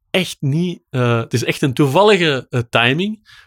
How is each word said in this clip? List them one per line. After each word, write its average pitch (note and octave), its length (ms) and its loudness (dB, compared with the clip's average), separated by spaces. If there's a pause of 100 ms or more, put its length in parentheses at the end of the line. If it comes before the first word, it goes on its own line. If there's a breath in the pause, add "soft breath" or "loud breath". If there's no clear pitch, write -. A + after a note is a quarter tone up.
echt - 300 -4
niet, E3 500 -2
eh, A#2+ 300 0
het - 140 -6
is A#2 100 0
echt - 180 -4
een C#3 120 0
toevallige, D#3+ 760 2
eh, B2 200 -4
timing D3+ 600 0 (180 loud breath)